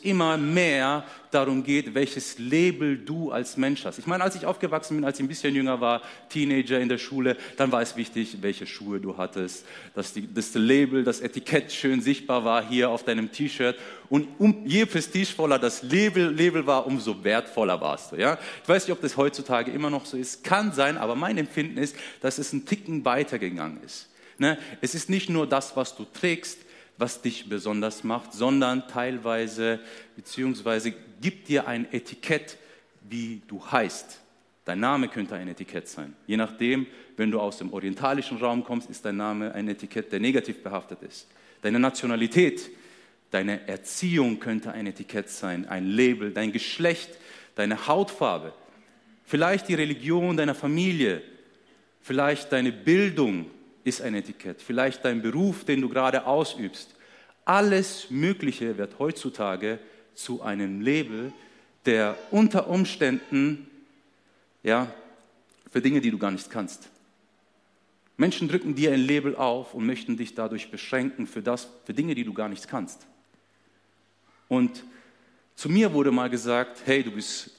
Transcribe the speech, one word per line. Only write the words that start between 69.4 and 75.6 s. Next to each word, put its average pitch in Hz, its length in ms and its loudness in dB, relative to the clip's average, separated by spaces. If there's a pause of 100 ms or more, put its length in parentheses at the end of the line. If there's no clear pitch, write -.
und 117 100 -4
möchten 117 320 -2
dich 113 180 -6
dadurch 110 360 -6
beschränken 131 560 -4
für 110 160 -10
das, 120 260 -2 (160)
für - 100 -8
Dinge, 151 200 0
die 120 100 -4
du 107 80 -8
gar 107 160 -4
nicht 101 200 -12
kannst. - 380 -8 (1400)
Und 127 360 2 (720)
zu - 120 -6